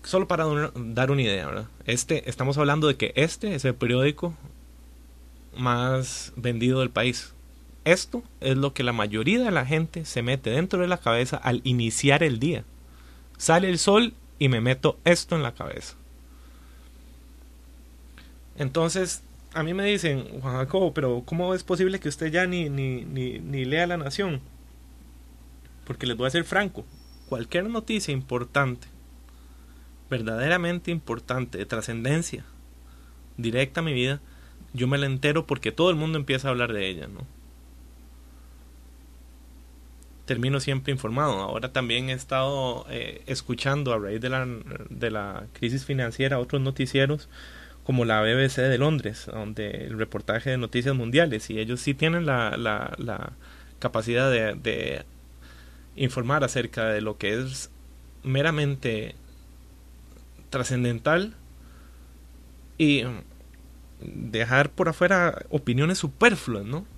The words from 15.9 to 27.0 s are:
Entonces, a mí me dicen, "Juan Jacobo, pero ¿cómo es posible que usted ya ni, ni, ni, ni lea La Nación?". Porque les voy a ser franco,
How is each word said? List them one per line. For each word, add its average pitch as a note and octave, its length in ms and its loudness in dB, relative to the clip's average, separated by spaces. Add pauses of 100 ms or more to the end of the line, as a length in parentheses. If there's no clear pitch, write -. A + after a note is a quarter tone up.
Entonces, E3 680 0 (300)
a D#3+ 100 -2
mí E3 120 -2
me G3 100 0
dicen, E3 560 0
"Juan B2+ 160 -4
Jacobo, D3+ 360 2
pero B2 320 0
¿cómo F3+ 300 0
es F#3 80 -2
posible F#3+ 380 2
que D3+ 80 -4
usted D#3 240 -4
ya F3+ 140 4
ni, F3 220 0
ni, C3+ 360 -2
ni, B2+ 340 -4
ni C#3+ 260 -4
lea D#3+ 220 2
La F3 100 -2
Nación?". D3+ 440 -2 (1500)
Porque B2+ 200 -8
les A#2+ 100 0
voy B2 100 0
a C3+ 40 2
ser E3+ 120 2
franco, F#3 420 -2 (440)